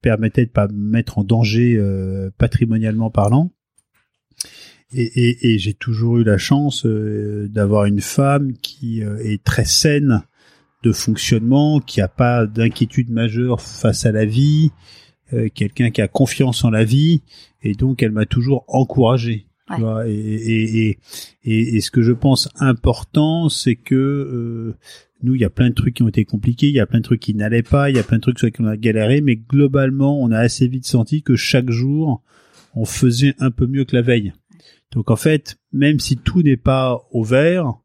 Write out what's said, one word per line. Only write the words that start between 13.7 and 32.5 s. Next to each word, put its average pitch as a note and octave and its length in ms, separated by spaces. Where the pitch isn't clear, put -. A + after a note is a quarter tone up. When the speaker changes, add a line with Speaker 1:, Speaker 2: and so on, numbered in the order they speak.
Speaker 1:
à A2 80
la G#2+ 100
vie, C#3+ 480
euh, A2+ 200
quelqu'un A2+ 380
qui A2+ 100
a G2+ 60
confiance C3 560
en A#2+ 60
la A2 140
vie, D3 380
et A2 100
donc B2+ 280
elle A2 100
m'a G#2+ 140
toujours B2+ 420
encouragé. A#2 800
Tu - 80
Speaker 2:
Ouais. A2+ 40
Speaker 1:
vois, A2+ 300
et, G#2+ 40
et, A2 720
et, G#2 120
et, A2+ 320
et G2+ 40
ce - 100
que B2 100
je A#2 100
pense C3 440
important, D3+ 920
c'est A#2+ 280
que, - 200
euh, B2 800
nous, B2+ 120
il B2 60
y G#2 40
a F#2 60
plein B2 180
de A2+ 60
trucs - 180
qui B2 100
ont A2 60
été G#2+ 160
compliqués, A#2+ 420
il C#3+ 60
y C3 80
a G2 60
plein A#2+ 120
de A2 60
trucs A#2+ 160
qui G#2+ 140
n'allaient A2 260
pas, C#3+ 300
il C3 40
y A#2+ 40
a G#2 40
plein - 140
de G#2 60
trucs B2 160
sur A#2+ 80
lesquels A#2 180
on G#2+ 40
a G#2+ 60
galéré, A2 460
mais C3+ 160
globalement, C#3 840
on A#2+ 120
a A2 80
assez A#2+ 280
vite B2+ 200
senti C#3 340
que B2+ 140
chaque B2+ 340
jour, C3+ 540